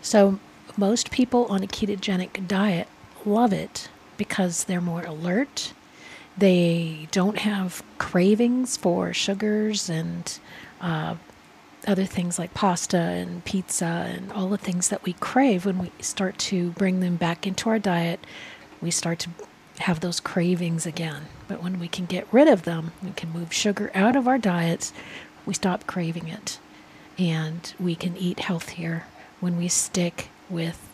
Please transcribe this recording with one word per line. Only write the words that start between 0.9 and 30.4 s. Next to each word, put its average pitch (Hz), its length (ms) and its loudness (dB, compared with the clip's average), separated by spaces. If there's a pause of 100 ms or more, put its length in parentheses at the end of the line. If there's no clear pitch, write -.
people 247 340 4
on 196 160 0
a 196 60 -6
ketogenic 190 800 -4
diet 190 400 0 (380)
love 214 260 4
it - 380 -6 (260)
because 180 480 -2
they're 180 160 -2
more 175 240 -4
alert. 175 720 -2 (640)
They 170 760 4
don't 202 280 2
have 196 440 -2 (140)
cravings 240 800 4
for 175 340 2
sugars 214 760 0
and, 170 500 -4 (400)
uh, 160 360 -4 (720)
other 196 180 2
things 175 320 -2
like 165 160 -6
pasta 185 440 2
and 175 460 -2
pizza - 420 -2
and 180 460 -6
all 196 160 -4
the 196 100 -2
things 180 320 -2
that 196 140 -4
we 180 100 -4
crave. 226 520 2
When 185 140 0
we 180 200 -6
start - 400 -4
to 175 320 0
bring 185 280 2
them 180 180 2
back 170 300 -2
into 190 220 -2
our 220 100 4
diet, 170 400 0 (640)
we 170 100 -2
start 170 280 -2
to - 100 -6 (500)
have 165 220 0
those 175 180 -2
cravings 170 680 0
again. 156 420 -6 (200)
But 190 160 -8
when 185 160 -4
we 170 80 -6
can 180 180 -6
get 180 280 -4
rid 285 160 10
of 196 140 6
them, 165 280 -4 (100)
we 190 100 -8
can 165 200 -8
move 170 220 -6
sugar 208 420 0
out 220 220 6
of 247 100 2
our 262 100 4
diets, 175 540 0 (540)
we 202 80 -4
stop - 340 -2
craving 165 400 -4
it, - 320 -10 (580)
and 165 640 -2
we 175 160 0
can 175 220 -4
eat 180 240 -2
healthier 165 640 -4 (340)
when 175 160 0
we 175 140 0
stick - 600 -2 (200)